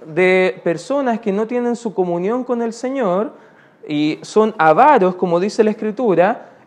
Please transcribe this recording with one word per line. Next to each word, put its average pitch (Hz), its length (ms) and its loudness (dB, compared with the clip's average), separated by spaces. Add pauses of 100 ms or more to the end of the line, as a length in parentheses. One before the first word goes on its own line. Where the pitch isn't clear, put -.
de 185 580 0
personas 233 560 -4
que 208 120 -4
no 214 140 -2
tienen 240 300 -2
su 214 180 -10
comunión 185 500 -2
con 240 180 -4
el 226 120 -4
Señor 240 600 -4 (540)
y 151 340 -2
son 214 360 0
avaros, 185 580 4
como 175 240 0
dice 208 240 0
la 214 80 2
Escritura, 208 800 0 (160)